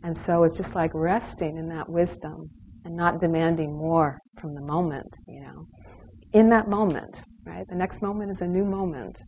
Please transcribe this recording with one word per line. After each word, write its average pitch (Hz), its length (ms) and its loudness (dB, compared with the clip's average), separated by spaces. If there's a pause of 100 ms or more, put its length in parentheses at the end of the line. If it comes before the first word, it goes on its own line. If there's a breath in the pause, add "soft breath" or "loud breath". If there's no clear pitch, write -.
And 165 120 -4
so 170 280 4
it's 165 140 4
just 190 180 0
like 165 180 0
resting 160 640 0
in 160 120 -8
that 160 200 -8
wisdom 160 640 -2 (320)
and 170 120 -10
not 170 240 0
demanding 165 560 2
more 156 440 2 (200)
from 151 140 -10
the 143 80 -10
moment, 151 480 -2 (180)
you 139 140 -18
know, 139 240 -18 (680 loud breath)
in 220 180 8
that 214 200 4
moment, 202 540 -2 (220)
right? 175 240 -12
The 180 60 -10
next 185 260 -4
moment 202 300 -4
is 185 100 -6
a 175 60 -4
new 185 180 0
moment. 185 520 -4 (100)